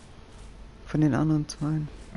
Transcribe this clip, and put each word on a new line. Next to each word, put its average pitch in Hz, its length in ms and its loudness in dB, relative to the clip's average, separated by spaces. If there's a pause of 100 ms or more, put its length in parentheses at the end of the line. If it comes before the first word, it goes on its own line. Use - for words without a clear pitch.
(880)
Von 147 140 2
den 147 120 8
anderen 151 340 4
zweien. 151 400 -2 (300)